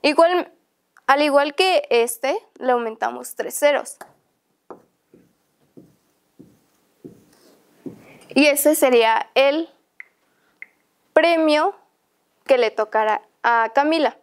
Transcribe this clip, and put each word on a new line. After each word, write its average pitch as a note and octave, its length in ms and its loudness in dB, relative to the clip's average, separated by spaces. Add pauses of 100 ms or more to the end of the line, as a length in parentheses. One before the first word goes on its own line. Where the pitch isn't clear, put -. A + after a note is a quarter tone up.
Igual, E4 500 2 (540)
al C#4 160 2
igual C#4+ 320 0
que F#4 360 0
este, A#3+ 460 -2 (220)
le B3+ 140 -2
aumentamos A#3+ 640 -6
tres - 200 -10
ceros. - 400 -2 (4000)
Y C#4+ 160 2
ese D4 280 2
sería A#3 600 0
el C#4+ 360 0 (1400)
premio D#4+ 640 0 (680)
que C4 140 2
le A3+ 140 0
tocará G#3+ 500 -2 (220)
a A3+ 280 0
Camila. D4 500 0